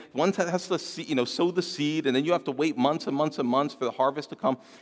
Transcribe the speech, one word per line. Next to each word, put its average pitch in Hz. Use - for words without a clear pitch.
one 160
t-, 190
has 175
to 180
see, -
you 156
know, 123
sow 170
the 180
seed, 151
and 131
then 139
you 170
have 170
to 151
wait 143
months 147
and 135
months 151
and 135
months 143
for -
the 117
harvest 139
to 214
come. -